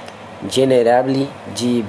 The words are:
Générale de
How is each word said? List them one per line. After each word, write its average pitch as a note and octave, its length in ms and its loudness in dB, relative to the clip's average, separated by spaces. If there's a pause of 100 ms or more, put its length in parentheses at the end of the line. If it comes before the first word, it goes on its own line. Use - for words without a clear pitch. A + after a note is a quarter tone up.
(500)
Générale C3 800 2 (240)
de A#2+ 360 0